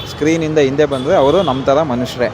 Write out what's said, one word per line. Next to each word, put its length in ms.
ಸ್ಕ್ರೀನಿಂದ 480
ಹಿಂದೆ 260
ಬಂದರೆ 320
ಅವರು 260
ನಮ್ಮ 220
ಥರ 180
ಮನುಷ್ಯರೇ. 520